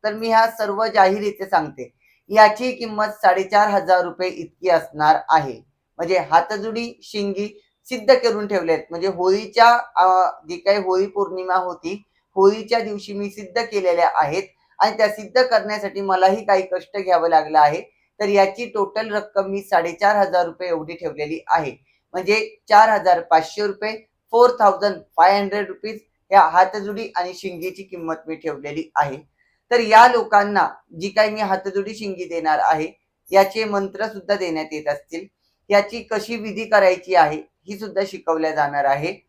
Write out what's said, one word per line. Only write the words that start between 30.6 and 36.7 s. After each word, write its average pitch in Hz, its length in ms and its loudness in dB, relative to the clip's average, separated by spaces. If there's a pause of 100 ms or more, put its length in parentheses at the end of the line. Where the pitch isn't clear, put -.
जी 196 100 -6
काही 214 200 2
मी 214 120 -6
हातजुडी, 196 540 -4
शिंगी 190 300 -10
देणार 160 380 -2
आहे, 156 420 -2 (260)
याचे 196 320 2
मंत्र 202 440 -4
सुद्धा 202 280 -4
देण्यात 165 360 -6
येत 151 160 -8
असतील. 165 540 -10 (320)
याची 202 320 0
कशी 220 320 -6
विधी 214 300 -10
करायची 185 500 2